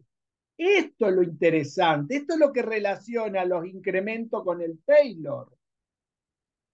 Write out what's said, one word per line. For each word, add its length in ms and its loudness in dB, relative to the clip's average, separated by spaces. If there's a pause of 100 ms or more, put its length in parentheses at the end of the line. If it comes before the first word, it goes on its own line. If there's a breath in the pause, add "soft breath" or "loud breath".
(560)
Esto 520 2
es 60 2
lo 80 4
interesante, 920 0
esto 180 -4
es 60 0
lo 120 6
que 100 -2
relaciona 840 -4
los 220 -2
incrementos 800 -6
con 160 -2
el 240 -8
Taylor. 720 0 (1160)